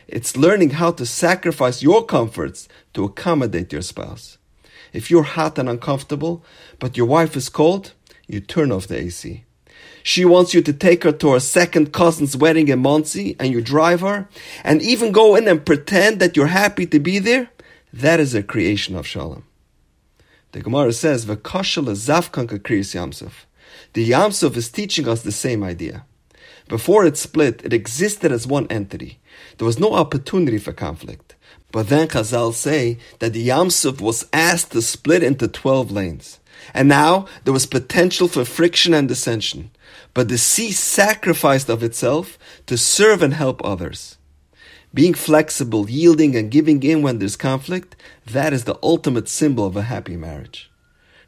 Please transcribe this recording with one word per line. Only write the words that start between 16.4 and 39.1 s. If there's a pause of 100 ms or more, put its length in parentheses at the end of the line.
happy
to
be
there, (420)
that
is
a
creation
of
Shalom. (1080)
The
Gemara
says,
"V'kasha
lezavkan
kekriyas
Yamsuf." (480)
The
Yamsuf
is
teaching
us
the
same
idea. (640)
Before
it
split,
it
existed
as
one
entity. (400)
There
was
no
opportunity
for
conflict. (380)
But
then
Chazal
say (200)
that
the
Yamsuf
was
asked
to
split
into
twelve
lanes. (340)
And
now (160)
there
was
potential
for
friction
and
dissension. (420)